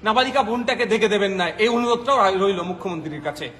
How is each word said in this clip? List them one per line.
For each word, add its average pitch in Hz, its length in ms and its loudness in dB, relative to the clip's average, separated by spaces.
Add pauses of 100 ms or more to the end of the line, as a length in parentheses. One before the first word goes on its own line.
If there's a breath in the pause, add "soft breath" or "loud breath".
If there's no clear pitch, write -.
নাবালিকা 254 380 2
বোনটাকে 240 440 -2
দেখে 214 220 2
দেবেন 196 240 2
না, 185 160 0
এই 214 200 0
অনুরোধটাও 240 500 2 (200)
রইল 190 240 0
মুখ্যমন্ত্রীর 165 600 -6
কাছে। 147 380 -6